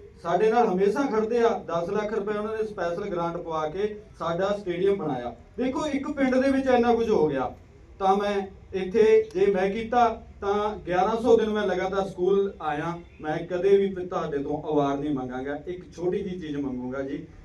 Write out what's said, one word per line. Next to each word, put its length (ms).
ਸਾਡੇ 280
ਨਾਲ 160
ਹਮੇਸ਼ਾ 360
ਖੜਦੇ 360
ਆ, 100
ਦਸ 420
ਲੱਖ 220
ਰੁਪਏ 260
ਉਹਨਾਂ 180
ਨੇ 80
ਸਪੈਸ਼ਲ 460
ਗ੍ਰਾਂਟ 260
ਪਵਾ 320
ਕੇ 320
ਸਾਡਾ 420
ਸਟੇਡੀਅਮ 340
ਬਣਾਇਆ। 420
ਦੇਖੋ, 280
ਇੱਕ 240
ਪਿੰਡ 240
ਦੇ 160
ਵਿੱਚ 160
ਇੰਨਾ 280
ਕੁਝ 160
ਹੋ 180
ਗਿਆ, 260
ਤਾਂ 180
ਮੈਂ 300
ਇੱਥੇ 600
ਜੇ 120
ਮੈਂ 240
ਕੀਤਾ, 520
ਤਾਂ 360
ਗਿਆਰਾਂ 460
ਸੌ 140
ਦਿਨ 140
ਮੈਂ 160
ਲਗਾਤਾਰ 420
ਸਕੂਲ 540
ਆਇਆ, 360
ਮੈਂ 180
ਕਦੇ 380
ਵੀ 300
ਤੁਹਾਡੇ 320
ਤੋਂ 340
ਅਵਾਰਡ 280
ਨਹੀਂ 140
ਮੰਗਾਂਗਾ। 520
ਇੱਕ 300
ਛੋਟੀ 220
ਜਿਹੀ 220
ਚੀਜ਼ 160
ਮੰਗੂੰਗਾ 460
ਜੀ, 240